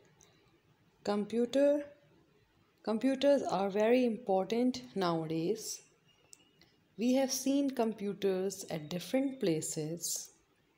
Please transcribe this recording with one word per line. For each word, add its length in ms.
computer, 800
computers 600
are 260
very 380
important 720
nowadays. 880
We 160
have 180
seen 420
computers 1000
at 180
different 500
places, 920